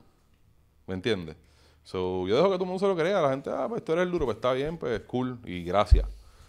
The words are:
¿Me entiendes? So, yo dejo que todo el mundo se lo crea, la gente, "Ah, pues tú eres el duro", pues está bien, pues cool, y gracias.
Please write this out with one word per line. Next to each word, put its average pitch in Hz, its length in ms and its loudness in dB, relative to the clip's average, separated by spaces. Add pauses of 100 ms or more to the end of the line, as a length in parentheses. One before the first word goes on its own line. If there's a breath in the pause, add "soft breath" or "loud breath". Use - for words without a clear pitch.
(880)
¿Me 95 80 -8
entiendes? 92 420 -4 (460 soft breath)
So, 92 460 -2
yo 104 80 2
dejo 175 140 4
que 196 60 0
todo 185 80 -4
el 185 40 -4
mundo 185 120 -6
se 202 60 0
lo 196 100 2
crea, 175 260 0
la 139 80 2
gente, 135 200 -4
"Ah, 131 200 -2
pues 233 120 -6
tú 160 100 -4
eres 175 120 2
el 180 60 -2
duro", 165 160 -2
pues 110 100 -2
está 123 160 0
bien, 147 240 -4
pues 117 300 -4
cool, 127 400 -4
y 90 180 -6
gracias. 95 420 6 (420 soft breath)